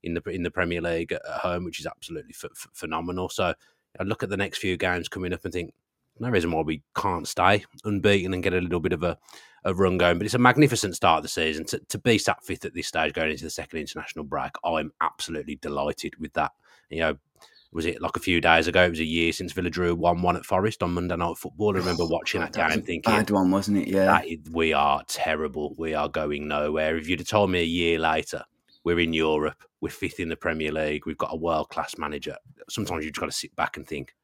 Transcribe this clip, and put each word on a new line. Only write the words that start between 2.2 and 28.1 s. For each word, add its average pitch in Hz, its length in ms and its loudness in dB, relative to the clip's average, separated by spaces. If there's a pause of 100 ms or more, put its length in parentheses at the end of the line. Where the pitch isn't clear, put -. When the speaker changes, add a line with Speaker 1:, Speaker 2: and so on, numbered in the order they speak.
Speaker 1:
ph-, - 180 -14
ph-, - 220 -18
phenomenal. 87 560 -6
So 87 240 0 (460)
I 98 40 -2
look 104 200 -2
at 98 60 -6
the 101 80 -2
next 98 200 -2
few 92 180 -2
games 90 320 -2
coming 90 260 -6
up 87 100 -8
and 90 100 -6
think, 87 180 -4 (480)
"No 120 100 -4
reason 87 220 2
why 80 100 2
we 76 220 -2 (120)
can't 87 320 -2
stay 98 380 4 (180)
unbeaten 101 520 2
and 90 80 -4
get 92 100 0
a 90 80 2
little 87 180 0
bit 85 140 0
of 78 80 -2
a, 85 160 0 (480)
a 92 80 0
run 92 240 4
going." 87 220 6
But 104 60 0
it's 127 100 -2
a 120 40 4
magnificent 123 560 6
start 82 220 6
of 78 60 -2
the 80 40 -10
season. 80 380 -2
To, - 140 -4 (100)
to - 80 -6
be 110 220 4
sat - 240 0
fifth - 220 -8
at 80 100 -8
this 85 100 -6
stage 80 280 -2
going 78 180 -2
into 69 140 -8
the 76 40 -8
second 80 300 -8
international 76 440 -10
break, 69 280 -6 (120)
I'm 80 280 -2 (100)
absolutely 76 540 -6
delighted 73 640 -4
with 78 140 -10
that. 78 180 -2 (400)
You 80 80 -6
know, 78 180 2 (540)
was 82 160 -2
it, - 120 -4
like, 85 160 -4
a 87 40 -2
few 87 220 2
days 82 260 6
ago? 90 160 6
It 87 80 4
was 82 80 -6
a 82 40 0
year 82 300 2
since 90 200 -6
Villa 87 180 -2
drew 87 240 0
one 87 260 2
one 87 140 4
at - 100 -8
Forest 101 380 0
on 87 100 0
Monday 87 220 -2
Night 85 200 -2
Football. 104 400 -2
I 92 40 2
remember 87 240 0
Speaker 2:
Oh, 82 80 -2
Speaker 1:
watching 85 300 -2
Speaker 2:
God, 82 120 -6
Speaker 1:
that - 60 -4
Speaker 2:
that 82 80 4
was 80 80 2
Speaker 1:
game - 80 0
Speaker 2:
a - 20 -14
Speaker 1:
thinking, 87 300 0
Speaker 2:
bad 104 160 2
one, 92 180 4
wasn't 101 300 2
it? - 80 -2
Yeah. 95 180 4
Speaker 1:
"That 82 220 4
is, 82 100 -6 (140)
we 82 200 2
are 71 360 4
terrible. 76 720 -4
We 80 160 -2
are 73 140 0
going 73 380 -4
nowhere." 76 480 0
If 80 140 -6
you'd 87 120 -2
have 87 60 -10
told 104 220 4
me 90 120 4
a 85 40 4
year 85 320 2
later, 80 460 0 (400)